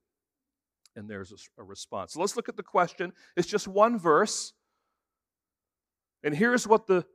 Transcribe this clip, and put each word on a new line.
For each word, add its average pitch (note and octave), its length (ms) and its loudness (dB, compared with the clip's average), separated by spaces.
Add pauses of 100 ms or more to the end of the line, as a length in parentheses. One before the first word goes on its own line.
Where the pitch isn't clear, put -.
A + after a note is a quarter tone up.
(960)
and G#2 140 -14
there's G2 220 -12
a G#2 40 -20
s-, - 220 -20
a A#2 60 -20
response. F#2+ 500 -12
So D3 60 -8
let's F#3+ 160 -4
look A#3+ 140 -8
at - 80 -14
the G3+ 60 -12
question. F3+ 500 -2 (240)
It's F3 100 0
just G3+ 200 -4
one G#3+ 300 2
verse. E3+ 540 2 (1700)
And D3 120 -2
here's A#3 320 2
what A3 180 4
the, F3+ 300 2